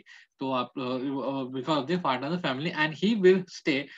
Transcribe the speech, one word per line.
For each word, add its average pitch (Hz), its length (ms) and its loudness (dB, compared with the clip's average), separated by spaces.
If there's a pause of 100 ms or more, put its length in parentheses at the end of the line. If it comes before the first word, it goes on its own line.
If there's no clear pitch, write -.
(400)
तो 135 120 -4
आप, 123 280 -2
अ, - 20 -4
अ, 131 600 -2 (140)
because 147 200 0
of 131 100 -2
the 175 140 0
part 131 220 0
of 143 80 -4
the 180 100 -2
family 147 300 -2
and 156 220 0
he 208 280 2
will 185 180 8
stay, 143 420 -2 (160)